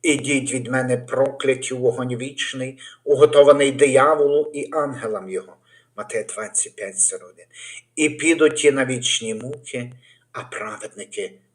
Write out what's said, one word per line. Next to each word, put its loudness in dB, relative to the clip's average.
«Ідіть 0
від -6
мене, -2
прокляті, -2
у -6
вогонь -2
вічний, -8
уготований 6
дияволу 4
і -8
ангелам -6
його». -10
Матея -8
двадцять -8
п'ять -10
сорок -2
один. -20
«І 2
підуть 2
ті 4
на 0
вічні -4
муки, -12
а -12
праведники -12